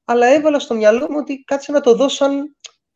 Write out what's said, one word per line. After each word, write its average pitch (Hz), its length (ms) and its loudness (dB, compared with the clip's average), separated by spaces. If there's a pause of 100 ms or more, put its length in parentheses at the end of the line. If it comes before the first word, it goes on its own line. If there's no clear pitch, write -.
αλλά 240 220 0
έβαλα 294 320 2
στο 247 160 -6
μυαλό 220 360 2
μου 294 80 -6
ότι 269 260 -10
κάτσε 277 280 -6
να 285 80 0
το 240 140 4
δω 262 140 0
σαν, 277 480 -4 (400)